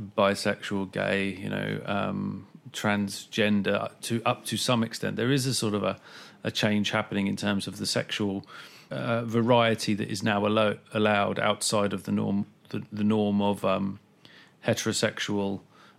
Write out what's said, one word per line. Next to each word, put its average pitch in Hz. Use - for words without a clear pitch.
bisexual, 101
gay, 98
you 95
know, 101
um, 98
transgender 104
to, 117
up 120
to 110
some 117
extent. 104
There 113
is 139
a 131
sort 107
of 98
a, 98
a 110
change 104
happening 101
in 101
terms 101
of 98
the 104
sexual, 101
uh, 123
variety 113
that 104
is 101
now 104
allo-, 107
allowed 104
outside 104
of 95
the 104
norm, 104
the, 107
the 107
norm 104
of, 101
um, 98
heterosexual 104